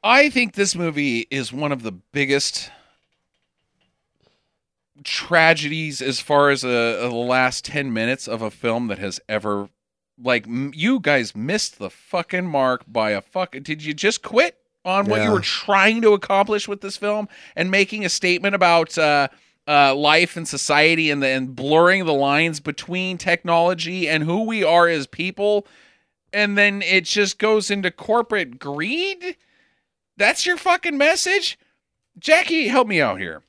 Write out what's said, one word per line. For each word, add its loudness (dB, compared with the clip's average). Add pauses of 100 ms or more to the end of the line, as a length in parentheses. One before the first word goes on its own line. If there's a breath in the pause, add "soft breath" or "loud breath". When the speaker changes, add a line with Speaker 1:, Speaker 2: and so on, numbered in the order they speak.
Speaker 1:
I 4
think -2
this 0
movie -2
is -6
one -4
of -6
the -6
biggest -4 (2250 soft breath)
tragedies 0
as -4
far 4
as 0
a, -2
a, -2
the -6
last 0
ten -4
minutes -2
of -6
a -6
film -4
that -6
has -8
ever, -4 (520)
like, 0
m-, -4
you 0
guys 0
missed -4
the -10
fucking -6
mark 0
by -2
a -2
fuck. -6 (100)
Did -8
you -6
just -2
quit 0 (280)
on 0
what 0
you 2
Speaker 2:
Yeah. 4
Speaker 1:
were 4
trying 0
to 8
accomplish 0
with -10
this -12
film -4 (280 loud breath)
and -2
making 0
a -2
statement 0
about, 4
uh, 2 (360 soft breath)
uh, 6
life 4
and -10
society 2
and 0
the, 2
and -2
blurring 4
the 0
lines 0
between -8
technology -2
and 0
who -2
we -2
are 4
as -2
people? -2 (680 soft breath)
And 0
then 2
it 2
just -2
goes 2
into -2
corporate -2
greed? -6 (800)
That's 0
your 0
fucking 0
message? 0 (640)
Jackie, 2
help 2
me 0
out 0
here. -10